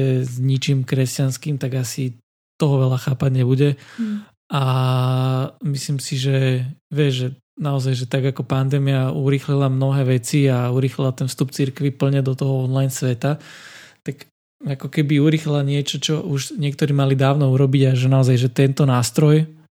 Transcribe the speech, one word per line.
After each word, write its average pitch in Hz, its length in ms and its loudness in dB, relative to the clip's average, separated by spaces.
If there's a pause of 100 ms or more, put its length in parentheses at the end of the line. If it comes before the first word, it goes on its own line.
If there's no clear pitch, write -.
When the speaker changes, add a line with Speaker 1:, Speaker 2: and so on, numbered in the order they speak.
(260)
Speaker 1:
s 123 100 -10
ničím 131 460 0
kresťanským, 135 760 -2
tak 131 220 -4
asi 127 400 -6 (400)
toho 139 240 2
veľa 131 180 2
chápať 135 320 0
nebude. 131 380 2 (260)
Speaker 2:
Hmm. 214 300 -4 (240)
Speaker 1:
A 139 140 -2 (1000)
myslím 139 380 -4
si, - 180 -6
že 131 480 0 (240)
vieš, 143 240 0
že 127 140 -2 (280)
naozaj, 139 380 -2
že 123 140 -4
tak 131 180 -2
ako 131 180 -2
pandémia 135 680 0
urýchlila 139 560 0
mnohé 135 420 0
veci 135 380 2
a 123 240 0
urýchlila 131 400 0
ten 131 160 -4
vstup 131 240 -4
cirkvi 139 400 -2
plne 139 320 0
do 131 80 -2
toho 135 320 -2
online 131 260 0
sveta, 131 460 -2 (640)
tak - 320 -14 (300)
ako 143 260 -6
keby 147 320 0
urýchlila 151 420 2
niečo, 143 380 -2
čo 156 220 -2
už 151 340 -6
niektorí 143 360 -2
mali 139 240 2
dávno 135 360 2
urobiť 135 340 4
a 131 140 2
že 131 80 2
naozaj, 131 300 4
že 123 120 2
tento 135 340 2
nástroj 147 600 4 (300)